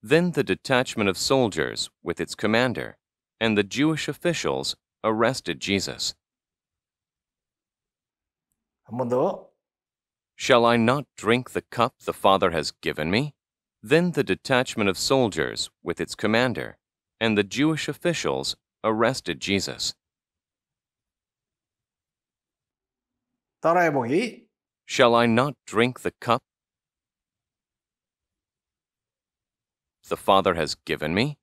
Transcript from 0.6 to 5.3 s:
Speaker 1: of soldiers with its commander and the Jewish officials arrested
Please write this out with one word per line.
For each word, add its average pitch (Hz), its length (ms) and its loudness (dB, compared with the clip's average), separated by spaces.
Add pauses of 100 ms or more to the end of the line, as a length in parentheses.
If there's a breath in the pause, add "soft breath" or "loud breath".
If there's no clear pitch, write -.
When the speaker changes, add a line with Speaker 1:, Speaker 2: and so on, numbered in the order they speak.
Speaker 1:
of 90 80 -4
soldiers 85 720 -2 (140)
with 85 180 -6
its - 140 -10
commander 107 600 -2 (440)
and 110 180 0
the 101 80 0
Jewish 143 420 -2
officials 82 680 -4 (260)
arrested 110 580 -2